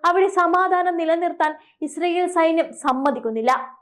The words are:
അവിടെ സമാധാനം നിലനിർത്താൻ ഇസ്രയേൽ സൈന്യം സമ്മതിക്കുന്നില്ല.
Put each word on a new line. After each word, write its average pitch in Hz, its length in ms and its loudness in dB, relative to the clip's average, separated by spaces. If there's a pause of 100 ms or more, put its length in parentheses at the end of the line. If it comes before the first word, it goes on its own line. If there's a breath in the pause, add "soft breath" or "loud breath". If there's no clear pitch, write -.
അവിടെ 381 200 4 (100)
സമാധാനം 359 600 2
നിലനിർത്താൻ 330 520 0 (340 soft breath)
ഇസ്രയേൽ 349 500 -2
സൈന്യം 330 320 2 (160)
സമ്മതിക്കുന്നില്ല. 254 680 0 (280)